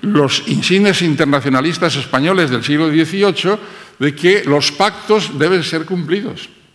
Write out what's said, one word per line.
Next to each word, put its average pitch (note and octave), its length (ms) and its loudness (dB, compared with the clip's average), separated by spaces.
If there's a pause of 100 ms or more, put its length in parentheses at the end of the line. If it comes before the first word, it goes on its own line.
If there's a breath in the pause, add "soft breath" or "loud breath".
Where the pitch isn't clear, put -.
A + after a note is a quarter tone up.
los D3 460 2
insignes F#3 540 2
internacionalistas C#3+ 920 0
españoles D3 540 0
del A#2+ 140 -2
siglo D3 260 0
dieciocho, F#3 720 0 (400 loud breath)
de C#3+ 140 0
que F3 300 2
los C#3+ 280 2
pactos G3 680 0
deben E3+ 240 2
ser D#3+ 220 -4
cumplidos. F#3 640 -4 (260)